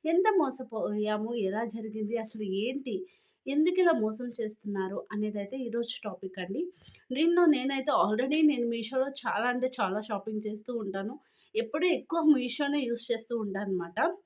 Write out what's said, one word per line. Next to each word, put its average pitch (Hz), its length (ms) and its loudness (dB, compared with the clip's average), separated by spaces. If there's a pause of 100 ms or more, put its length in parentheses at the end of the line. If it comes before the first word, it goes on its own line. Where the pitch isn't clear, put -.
(120)
ఎంత 381 160 4 (120)
మోసపోయాము, 214 880 0 (180)
ఎలా 208 140 0 (140)
జరిగింది, 220 480 -4
అసలు 214 220 -8 (200)
ఏంటి, 262 280 -4 (600)
ఎందుకు 339 300 4
ఇలా 339 100 6 (100)
మోసం 220 240 -4 (100)
చేస్తున్నారు 202 600 -4 (160)
అనేదైతే 208 440 -4 (100)
ఈరోజు 233 260 -4 (120)
టాపిక్ 190 380 -8
అండి. 202 180 -4 (540)
దీనిలో 339 280 4 (100)
నేనైతే 262 380 0 (120)
already 254 360 2 (100)
నేను 240 240 2
మీషోలో 247 340 -2 (140)
చాలా 220 320 -2
అంటే 254 140 0 (100)
చాలా 202 220 0 (100)
షాపింగ్ 214 380 -4
చేస్తూ 214 240 -8 (120)
ఉంటాను. 196 300 -4 (420)
ఎప్పుడూ 311 320 0 (100)
ఎక్కువ 330 240 -2 (140)
మీషోనే 285 520 0
యూజ్ 233 240 -4
చేస్తూ 226 320 -2
ఉంటాను 202 280 -4
అనమాట. 175 280 -2 (260)